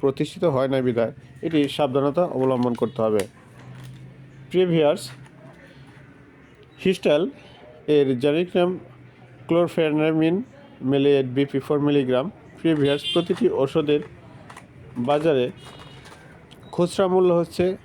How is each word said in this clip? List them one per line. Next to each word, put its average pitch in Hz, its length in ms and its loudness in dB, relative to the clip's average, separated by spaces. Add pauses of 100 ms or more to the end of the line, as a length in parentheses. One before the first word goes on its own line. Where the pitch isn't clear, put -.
প্রতিষ্ঠিত 151 420 -4 (120)
হয় 131 180 0
না 135 140 0
বিধায় 117 260 -2 (320)
এটি 160 140 0 (180)
সাবধানতা 143 460 0 (120)
অবলম্বন 127 460 0
করতে 117 240 -4
হবে। 107 160 0 (1300)
প্রিয় 185 240 2
ভিউয়ার্স, 160 320 2 (1800)
হিস্টাল 180 380 2 (760)
এর 143 120 4 (140)
জেনেরিক 156 360 0
নাম 175 120 4 (800)
ক্লোরফেনামিন 160 880 2 (560)
মেলেট 139 360 4 (100)
বিপি 139 280 0
ফোর 151 120 0 (100)
মিলিগ্রাম। 131 380 2 (320)
প্রিয় 165 220 0
ভিউয়ার্স, 143 240 0 (100)
প্রতিটি 175 320 0 (180)
ওষুধের 147 380 0 (1080)
বাজারে 147 360 2 (1300)
খুচরা 175 400 0
মূল্য 185 160 4 (100)
হচ্ছে 170 260 -2 (200)